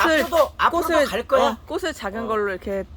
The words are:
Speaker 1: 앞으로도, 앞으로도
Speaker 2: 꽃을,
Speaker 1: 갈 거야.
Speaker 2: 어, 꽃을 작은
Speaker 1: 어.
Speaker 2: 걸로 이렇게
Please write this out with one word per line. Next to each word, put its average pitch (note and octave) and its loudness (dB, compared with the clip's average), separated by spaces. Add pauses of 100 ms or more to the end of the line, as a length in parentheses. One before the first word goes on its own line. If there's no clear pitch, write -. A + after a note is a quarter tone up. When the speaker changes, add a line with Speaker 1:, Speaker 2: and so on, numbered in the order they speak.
(240)
Speaker 1:
앞으로도, D#4 2
앞으로도 B3 0
Speaker 2:
꽃을, D4+ 4
Speaker 1:
갈 G#3 -6
거야. C4 4
Speaker 2:
어, A3+ -8 (100)
꽃을 D#4+ -6
작은 G#3+ -8
Speaker 1:
어. A3+ -8
Speaker 2:
걸로 G#3 -2
이렇게 F#3+ -6 (140)